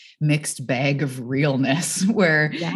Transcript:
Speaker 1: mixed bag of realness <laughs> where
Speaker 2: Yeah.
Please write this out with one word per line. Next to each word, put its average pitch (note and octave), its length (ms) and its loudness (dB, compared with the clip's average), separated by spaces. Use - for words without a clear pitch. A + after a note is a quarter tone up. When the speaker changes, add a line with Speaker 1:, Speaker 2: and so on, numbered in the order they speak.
Speaker 1:
mixed D3+ 460 -2
bag C#3 360 0
of C3 260 -4
realness C#3 800 0
<laughs> A3+ 60 2
where D#3 400 2
Speaker 2:
Yeah. E3+ 240 -4